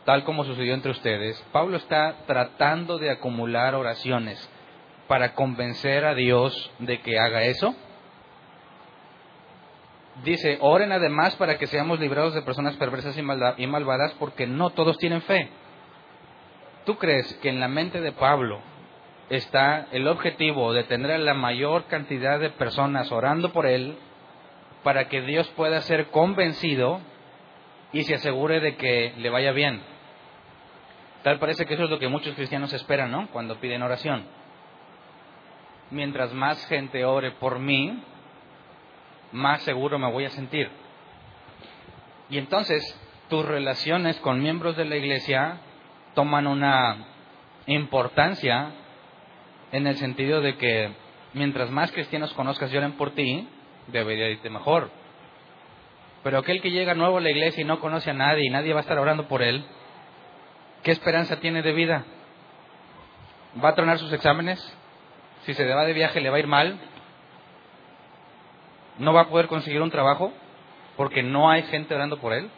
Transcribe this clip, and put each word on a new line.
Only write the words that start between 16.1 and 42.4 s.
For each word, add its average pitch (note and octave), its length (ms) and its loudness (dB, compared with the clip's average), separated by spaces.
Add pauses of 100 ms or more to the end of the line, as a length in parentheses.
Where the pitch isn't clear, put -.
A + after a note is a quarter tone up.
¿Tú G#3+ 140 -2
crees C#3+ 360 2
que - 140 -4
en B2+ 120 -2
la B2+ 80 0
mente E3 320 -4
de D3+ 120 -4
Pablo C3 480 2 (680)
está C#3 640 2
el C3 160 0
objetivo D#3 640 0
de A#2+ 120 2
tener B2+ 280 -2
a D#3+ 60 0
la D3+ 140 2
mayor C#3 520 0
cantidad C#3+ 560 -2
de D3+ 100 -2
personas C#3 640 -2
orando D3+ 400 0
por D#3+ 140 2
él C3 300 0 (840)
para C3+ 260 2
que C3+ 140 -2
Dios D3+ 280 0
pueda D#3+ 320 0
ser D#3 280 0
convencido D#3+ 880 2 (920)
y D3+ 100 -2
se D3+ 140 0
asegure D3+ 440 0
de D3 160 -2
que A#2+ 400 0
le A#2 140 -4
vaya C3 220 2
bien? C3+ 280 0 (1400)
Tal C#3+ 160 2
parece D#3 280 -2
que D3+ 80 -4
eso E3+ 100 -2
es D#3 60 -2
lo D#3 80 -2
que C3 100 -2
muchos D3 260 -4
cristianos C#3 380 -6
esperan, C3+ 400 -2
¿no? G3 160 -4
Cuando A2+ 320 -8
piden B2 220 -4
oración. B2 420 -4 (1700)
"Mientras C3 440 -4
más C#3+ 320 -2
gente C3+ 380 -2
ore C3 260 2
por B2+ 300 -4
mí, C#3+ 420 0 (1300)
más C#3 320 0
seguro C#3 380 -2
me B2+ 100 0
voy C3 140 -4
a C3+ 60 -6
sentir". C3+ 380 -4 (1600)
Y C#3 100 -4
entonces, D#3 440 0 (460)